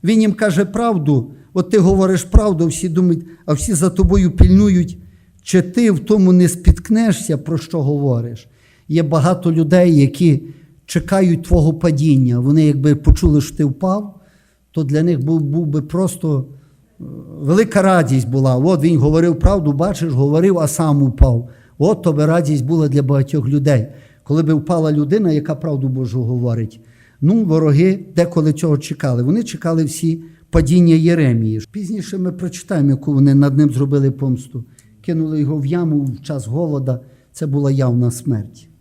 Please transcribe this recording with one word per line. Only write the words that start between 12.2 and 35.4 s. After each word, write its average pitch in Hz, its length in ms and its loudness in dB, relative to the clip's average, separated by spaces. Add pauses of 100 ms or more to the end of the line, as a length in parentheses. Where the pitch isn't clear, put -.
Вони 147 260 2
якби 147 300 2
почули, 151 460 2
що - 160 -8
ти 151 80 0
впав, 190 560 -4 (500)
то 160 120 -4
для 147 200 0
них 165 200 0
був, 160 180 0
був 151 240 -2
би 147 160 -2
просто, 160 640 -4 (520)
е, - 40 -16 (380)
велика 196 400 0
радість 135 480 2
була. 131 260 0
От 147 280 0
він 165 140 2
говорив 156 420 2
правду, 180 340 0
бачиш, 165 400 -4
говорив, 160 460 2
а 156 80 -2
сам 147 360 0
упав. 123 460 2 (280)
От 190 260 0
то 175 100 0
би 147 120 0
радість 151 400 0
була 156 220 0
для 139 160 0
багатьох 139 440 -2
людей, 131 400 0 (360)
коли 156 200 -2
би 156 100 0
впала 156 380 -2
людина, 151 400 0
яка 147 240 -4
правду 139 340 -4
Божу 127 340 -6
говорить. 117 560 -4 (440)
Ну, 208 220 2
вороги 160 600 2 (100)
деколи 170 380 0
цього 151 240 -2
чекали. 131 460 -4
Вони 185 200 -2
чекали 165 400 -4
всі 165 400 -4 (260)
падіння 165 460 4
Єремії. 127 680 0 (100)
Пізніше 196 460 -8
ми 185 140 -4
прочитаємо, 180 580 -4
яку 139 240 -2
вони 139 220 4
над 139 220 2
ним 147 120 4
зробили 139 420 0
помсту. 127 540 -6 (360)
Кинули 160 400 -4